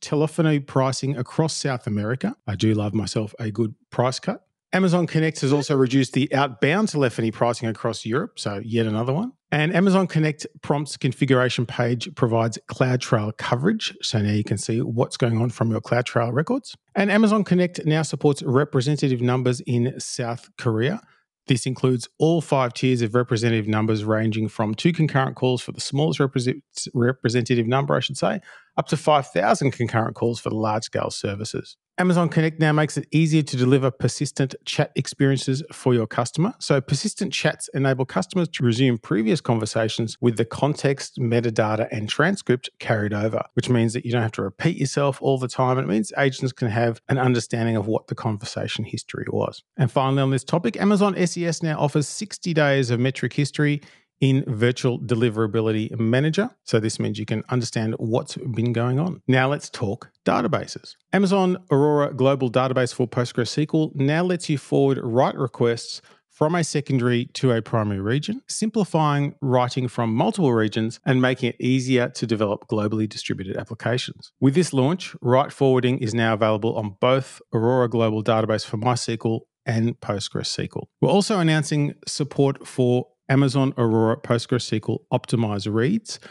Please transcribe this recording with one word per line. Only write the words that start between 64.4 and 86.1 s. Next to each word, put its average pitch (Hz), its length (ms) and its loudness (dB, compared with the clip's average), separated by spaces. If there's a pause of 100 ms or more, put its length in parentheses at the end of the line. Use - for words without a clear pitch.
you 151 80 0
forward 139 460 2
write 127 340 2
requests 120 640 -2 (300)
from 156 240 0
a 170 80 0
secondary 123 720 0
to 127 180 2
a 113 80 2
primary 104 400 -2
region, 147 480 -2
simplifying 156 960 0
writing 127 460 0
from 117 260 -2
multiple 160 380 2
regions 110 520 0
and 127 160 2
making 127 300 0
it - 100 -10
easier 127 500 0
to - 140 -6
develop 107 440 -2
globally 107 400 0
distributed 98 480 -8
applications. - 840 -6
With 135 140 4
this 175 180 2
launch, 135 500 0
write 127 300 2
forwarding 127 460 2
is 113 160 -4
now 113 200 2
available 110 420 0
on 107 240 -6
both 131 420 0 (100)
Aurora 120 360 2
Global 110 340 0
Database 110 420 0
for - 140 -8
MySQL 117 600 -2 (260)
and 113 340 0
PostgreSQL. - 840 -6 (160)
We're 120 100 2
also 196 300 2
announcing 156 540 0 (120)
support 139 600 -2
for 123 420 0 (220)
Amazon 135 480 4
Aurora 113 420 2
PostgreSQL 117 760 -2 (120)
Optimize 107 640 -2
Reads, 143 480 -2 (100)